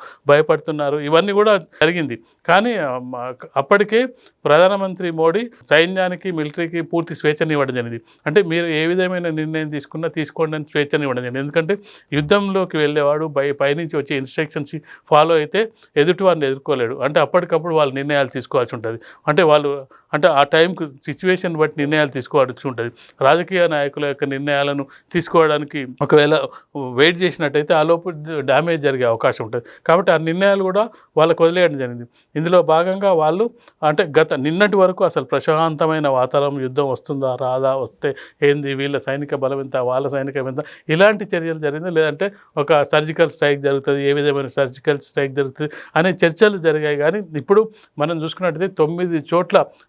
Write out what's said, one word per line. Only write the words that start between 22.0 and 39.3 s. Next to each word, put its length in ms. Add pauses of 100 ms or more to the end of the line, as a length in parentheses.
తీసుకోవాల్సి 600
ఉంటది. 240 (280)
రాజకీయ 480
నాయకుల 360
యొక్క 200
నిర్ణయాలను 600 (260)
తీసుకోవడానికి 720 (160)
ఒకవేళ 360 (560)
వెయిట్ 280
చేసినట్టయితే 520
ఆ 80
లోపు 300 (280)
డ్యామేజ్ 420
జరిగే 220
అవకాశం 400
ఉంటది. 180 (240)
కాబట్టి 260
ఆ 40
నిర్ణయాలు 460
కూడా 260 (280)
వాళ్ళకు 280
వదిలేయడం 340
జరిగింది. 260 (320)
ఇందులో 260
భాగంగా 500
వాళ్ళు, 380 (320)
అంటే 200 (180)
గత 140
నిన్నటి 420
వరకు 280
అసలు 200
ప్రశాంతమైన 840
వాతావరణం, 520
యుద్ధం 300
వస్తుందా 500
రాదా, 360
వస్తే 380 (280)
ఏంది, 320
వీళ్ళ 240
సైనిక 360